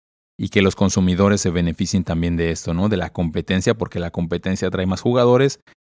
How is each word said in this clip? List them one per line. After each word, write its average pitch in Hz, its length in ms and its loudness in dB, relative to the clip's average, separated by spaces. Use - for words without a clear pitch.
y 98 60 -6
que 101 140 2
los 95 120 4
consumidores 95 680 2
se 92 80 0
beneficien 85 520 0
también 85 360 -2
de 82 120 0
esto, 85 220 -6
¿no? 92 160 0
De 107 80 0
la 85 160 -6
competencia, 92 640 -2
porque 90 260 -6
la 85 100 -6
competencia 90 600 -4
trae 92 160 -2
más 92 160 -4
jugadores 123 580 2